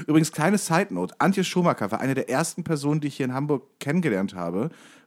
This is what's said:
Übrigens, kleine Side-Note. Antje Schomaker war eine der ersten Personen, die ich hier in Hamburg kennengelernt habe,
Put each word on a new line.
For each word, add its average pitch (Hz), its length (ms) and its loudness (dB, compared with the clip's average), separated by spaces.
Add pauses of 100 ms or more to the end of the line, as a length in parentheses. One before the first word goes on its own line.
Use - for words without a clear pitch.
Übrigens, 156 260 4
kleine 185 280 2
Side-Note. 92 580 -2
Antje 185 260 2
Schomaker 147 480 0
war 110 100 -2
eine 131 120 0
der - 160 -2
ersten 160 340 -2
Personen, 147 380 0
die 147 60 -4
ich 139 100 -8
hier 135 80 -2
in 127 80 -4
Hamburg 143 300 -2 (160)
kennengelernt 135 560 0
habe, 90 340 -4 (380)